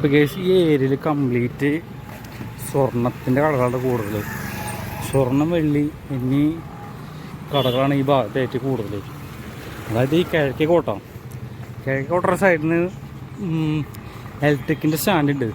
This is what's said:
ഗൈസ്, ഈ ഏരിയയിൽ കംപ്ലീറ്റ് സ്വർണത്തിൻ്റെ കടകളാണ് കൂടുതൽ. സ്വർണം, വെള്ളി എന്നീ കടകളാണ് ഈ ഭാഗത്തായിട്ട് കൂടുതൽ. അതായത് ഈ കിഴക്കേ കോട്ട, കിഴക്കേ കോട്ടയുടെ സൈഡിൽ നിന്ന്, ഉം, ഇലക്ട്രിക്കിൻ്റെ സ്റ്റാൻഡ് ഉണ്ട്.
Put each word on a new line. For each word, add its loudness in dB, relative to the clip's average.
ഗൈസ്, 4
ഈ 4
ഏരിയയിൽ 4
കംപ്ലീറ്റ് 2
സ്വർണത്തിൻ്റെ 2
കടകളാണ് 2
കൂടുതൽ. 0
സ്വർണം, 2
വെള്ളി 2
എന്നീ 2
കടകളാണ് 2
ഈ 0
ഭാഗത്തായിട്ട് 2
കൂടുതൽ. -2
അതായത് 2
ഈ 2
കിഴക്കേ 2
കോട്ട, 4
കിഴക്കേ -2
കോട്ടയുടെ 2
സൈഡിൽ 6
നിന്ന്, 2
ഉം, 0
ഇലക്ട്രിക്കിൻ്റെ 2
സ്റ്റാൻഡ് 4
ഉണ്ട്. 0